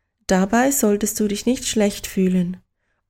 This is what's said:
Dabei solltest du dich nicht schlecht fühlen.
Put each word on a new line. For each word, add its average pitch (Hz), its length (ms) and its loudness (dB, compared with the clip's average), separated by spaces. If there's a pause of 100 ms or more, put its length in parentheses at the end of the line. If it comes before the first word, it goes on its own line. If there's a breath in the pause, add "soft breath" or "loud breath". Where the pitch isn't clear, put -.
(260)
Dabei 220 460 2
solltest 208 480 0
du 214 80 0
dich 202 180 -6
nicht 247 220 -2
schlecht 208 400 -2
fühlen. 185 480 0 (540)